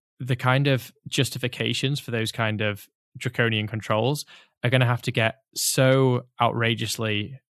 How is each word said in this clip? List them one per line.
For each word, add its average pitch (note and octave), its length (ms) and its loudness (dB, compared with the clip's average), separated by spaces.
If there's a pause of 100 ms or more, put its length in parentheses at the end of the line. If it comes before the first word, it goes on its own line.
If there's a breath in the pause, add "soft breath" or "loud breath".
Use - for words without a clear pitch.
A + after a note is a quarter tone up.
(180)
the B2+ 180 -2
kind C3 300 4
of C3+ 260 0 (160)
justifications B2 920 -2
for - 100 -12
those A2 220 -2
kind A2 280 -2
of G#2 260 -2 (300)
draconian A2+ 520 -2
controls A2+ 560 -2 (400 loud breath)
are A#2+ 60 0
gonna B2+ 160 4
have A#2+ 160 0
to C3 100 -4
get A2+ 240 0 (180)
so C3 680 2 (180)
outrageously A2+ 1000 -2 (160)